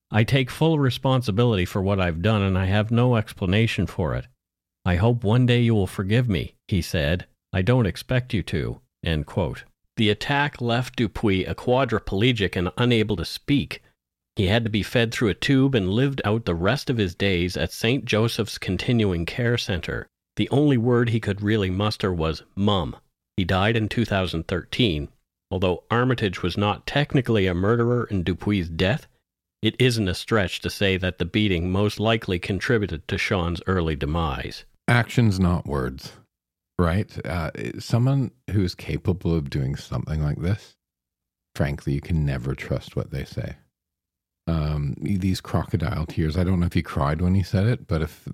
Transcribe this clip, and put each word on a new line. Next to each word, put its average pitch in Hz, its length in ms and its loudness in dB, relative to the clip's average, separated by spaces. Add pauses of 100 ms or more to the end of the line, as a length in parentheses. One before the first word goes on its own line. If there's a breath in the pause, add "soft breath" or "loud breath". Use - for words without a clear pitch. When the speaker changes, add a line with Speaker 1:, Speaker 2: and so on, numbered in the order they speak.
(120)
Speaker 1:
"I 110 120 4
take 131 280 0
full 160 260 2
responsibility 123 880 2
for - 160 -2
what 98 180 2
I've 87 220 0
done, 104 220 2
and 95 120 2
I 95 100 2
have 107 260 2
no 120 240 4
explanation 104 720 0
for 76 280 -2
it. 62 120 -6 (580)
I 90 120 4
hope 113 260 2
one 120 240 4
day 120 140 4
you 117 120 4
will 98 140 2
forgive 113 420 0
me," 73 240 -2 (140)
he 92 160 2
said. 82 420 0 (260)
"I 95 120 0
don't 123 240 4
expect 123 460 -4
you 95 100 0
to," 60 360 -4 (240)
end 78 220 0
quote. - 380 -4 (340)
The 107 140 4
attack 143 500 -2
left 120 340 -2
Dupuy 101 480 0
a - 120 -4
quadriplegic 113 1000 0
and 90 220 0
unable 113 380 2
to 82 100 -4
speak. - 560 -4 (540 soft breath)
He 107 100 0
had 110 180 2
to 110 60 -2
be 104 140 0
fed 117 280 0
through 117 180 0
a 87 40 2
tube 135 400 2
and 95 160 2
lived 135 340 0
out 110 220 0
the 87 100 0
rest 101 360 0
of 120 60 0
his 92 180 0
days 92 420 0
at 78 160 -4
Saint 123 320 -2
Joseph's 110 540 -2
Continuing 95 680 0
Care 120 320 -2
Center. - 480 -4 (320)
The 107 140 2
only 143 260 4
word 120 320 4
he 110 100 2
could 101 220 -4
really 104 280 2
muster 101 440 0
was, 80 300 -2 (120)
"Mum." 98 400 0 (400)
He 95 80 0
died 98 320 2
in 110 140 0
two 113 160 0
thousand 92 420 -2
thirteen. 85 600 -2 (420)
Although 92 400 0
Armitage 120 500 0
was 90 140 -2
not 104 320 0
technically 123 580 0
a 92 80 2
murderer 117 520 2
in 95 180 -2
Dupuy's 90 460 0
death, 92 360 0 (560)
it 110 180 0
isn't 113 280 2
a 90 60 0
stretch - 480 -2
to 90 80 -4
say 95 260 2
that 90 220 -2
the 90 80 -2
beating 92 440 2
most 101 300 0
likely 107 400 0
contributed 98 720 -2
to 98 80 -2
Sean's 85 500 0
early 85 300 0
demise. 80 640 -4 (240)
Speaker 2:
Actions, 113 540 4
not 90 260 2
words, 65 460 -6 (640)
right? 87 340 0 (140)
Uh, 82 260 -4 (260)
someone 127 540 0 (200)
who 98 120 2
is 87 120 -4
capable 85 600 -2
of 71 140 -2
doing 69 260 -2
something 76 480 -4
like 73 160 -2
this, - 380 -4 (760)
frankly, 73 400 -4
you 71 80 -2
can 78 240 -2
never 67 300 -4
trust - 400 -8
what - 160 -6
they 67 140 -6
say. - 320 -10 (880)
Um, 76 520 -2
these 95 420 -2
crocodile 78 640 -4
tears, 78 280 -2
I 90 80 2
don't 90 160 2
know 85 60 2
if 85 80 -2
he 87 80 0
cried 78 400 -2
when 90 140 2
he 98 80 2
said 98 240 0
it, - 200 -2
but 80 140 -2
if - 320 -8